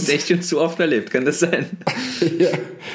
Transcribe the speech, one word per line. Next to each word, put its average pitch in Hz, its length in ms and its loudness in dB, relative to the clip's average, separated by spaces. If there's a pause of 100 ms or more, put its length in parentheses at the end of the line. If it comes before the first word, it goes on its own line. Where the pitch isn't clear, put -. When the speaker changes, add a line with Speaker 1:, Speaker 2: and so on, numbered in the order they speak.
Speaker 1:
es 147 60 0
echt 143 180 0
schon 175 140 2
zu 165 180 0
oft 165 200 0
erlebt, 147 320 0
kann 131 140 2
das - 140 2
sein? 170 320 0
Speaker 2:
<laughs> - 680 -2
Ja, 175 100 6 (460)